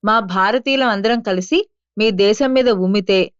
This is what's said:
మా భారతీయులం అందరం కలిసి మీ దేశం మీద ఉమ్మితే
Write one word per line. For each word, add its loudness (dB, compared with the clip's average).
మా 2
భారతీయులం 0
అందరం -2
కలిసి -2
మీ 0
దేశం 2
మీద 2
ఉమ్మితే 0